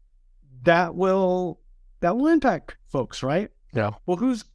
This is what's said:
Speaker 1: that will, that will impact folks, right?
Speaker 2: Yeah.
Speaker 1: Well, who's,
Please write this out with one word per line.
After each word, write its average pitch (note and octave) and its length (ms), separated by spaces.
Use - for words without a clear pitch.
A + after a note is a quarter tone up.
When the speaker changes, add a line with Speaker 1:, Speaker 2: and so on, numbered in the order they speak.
Speaker 1:
that E3+ 320
will, F3+ 640
that F3 160
will C4 100
impact C#4 500
folks, - 340
right? D#3+ 280
Speaker 2:
Yeah. G#2+ 200
Speaker 1:
Well, F3+ 100
who's, A#3 280